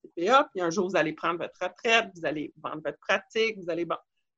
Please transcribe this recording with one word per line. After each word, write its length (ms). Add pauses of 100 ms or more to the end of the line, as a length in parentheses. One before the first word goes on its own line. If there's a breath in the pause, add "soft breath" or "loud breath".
C 140
P 140
A. 220
Puis 100
un 80
jour, 180
vous 80
allez 160
prendre 260
votre 240
retraite, 520
vous 100
allez 320
vendre 260
votre 160
pratique, 600
vous 100
allez, 160
bon. 140 (400)